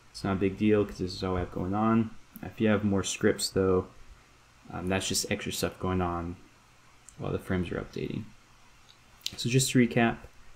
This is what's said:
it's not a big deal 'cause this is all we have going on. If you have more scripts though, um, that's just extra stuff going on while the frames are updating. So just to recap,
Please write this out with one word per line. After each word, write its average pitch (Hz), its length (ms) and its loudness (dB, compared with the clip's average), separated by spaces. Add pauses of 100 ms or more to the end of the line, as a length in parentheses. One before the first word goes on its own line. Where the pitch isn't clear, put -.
(100)
it's - 120 -16
not 98 140 0
a 90 40 -2
big 95 180 0
deal 104 260 4
'cause - 140 -10
this 92 160 -4
is - 80 -10
all 92 120 0
we 90 60 0
have 90 120 -4
going 92 200 -4
on. 110 380 2 (320)
If - 180 -8
you 110 80 2
have 104 160 2
more 98 180 2
scripts - 460 0
though, 95 380 2 (840)
um, 85 180 -8
that's 95 200 0
just - 220 -2
extra 101 220 -4
stuff - 260 -4
going 92 240 0
on 87 340 -4 (800)
while 98 160 -6
the 92 60 -2
frames 92 320 -2
are - 100 -4
updating. - 440 -6 (1120)
So - 120 -2
just 131 220 4
to - 80 4
recap, 117 400 4 (380)